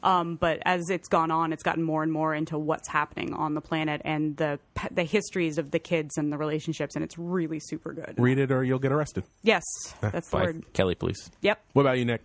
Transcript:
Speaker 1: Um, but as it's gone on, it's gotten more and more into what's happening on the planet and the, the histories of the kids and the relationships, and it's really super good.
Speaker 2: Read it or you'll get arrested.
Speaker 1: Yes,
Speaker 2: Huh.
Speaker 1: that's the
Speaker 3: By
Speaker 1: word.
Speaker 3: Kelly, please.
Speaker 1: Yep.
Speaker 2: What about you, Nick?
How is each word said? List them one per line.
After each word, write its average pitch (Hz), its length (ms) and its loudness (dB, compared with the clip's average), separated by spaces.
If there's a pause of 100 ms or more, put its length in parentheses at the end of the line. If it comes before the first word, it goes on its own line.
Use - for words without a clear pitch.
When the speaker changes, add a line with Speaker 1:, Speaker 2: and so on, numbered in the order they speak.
Speaker 1:
Um, 175 340 2
but 160 280 0
as 180 260 0
it's 175 180 -2
gone 165 220 4
on, 160 220 2
it's 156 100 -6
gotten 165 200 0
more 156 200 2
and 160 100 0
more 156 220 0
into 156 240 -4
what's 156 300 -2
happening - 460 -2
on 151 200 -2
the 151 60 -2
planet 156 440 -2
and 151 320 0
the, 147 220 -2 (320)
the 180 140 0
histories 165 540 0
of 143 120 -4
the 165 80 0
kids 160 400 -2
and 147 140 0
the 147 60 -6
relationships, 156 560 -2
and 151 100 -2
it's 156 140 -10
really 170 420 -2
super - 320 -8
good. - 260 -10
Speaker 2:
Read 127 200 6
it 135 120 2
or 131 140 2
you'll 127 140 2
get 131 140 0
arrested. 143 320 -2 (180)
Speaker 1:
Yes, 202 200 4 (380)
Speaker 2:
Huh. 107 120 0
Speaker 1:
that's - 160 -6
the - 80 -2
Speaker 3:
By - 80 2
Speaker 1:
word. 165 300 -6
Speaker 3:
Kelly, 92 200 4
please. - 360 -4 (100)
Speaker 1:
Yep. - 180 2 (140)
Speaker 2:
What 139 100 6
about 131 160 4
you, 123 60 0
Nick? 117 200 0